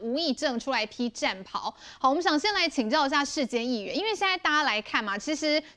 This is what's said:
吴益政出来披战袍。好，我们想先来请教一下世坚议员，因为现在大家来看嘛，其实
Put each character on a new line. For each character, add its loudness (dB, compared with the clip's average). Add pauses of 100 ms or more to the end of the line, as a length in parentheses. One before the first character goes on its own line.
吴 -2
益 0
政 -2
出 -6
来 0
披 -4
战 -4
袍。 -6 (240)
好， 4
我 4
们 2
想 4
先 2
来 2
请 -2
教 4
一 0
下 2
世 -2
坚 -2
议 0
员， -6
因 -2
为 0
现 0
在 2
大 0
家 4
来 0
看 -2
嘛， -4
其 -4
实 2 (140)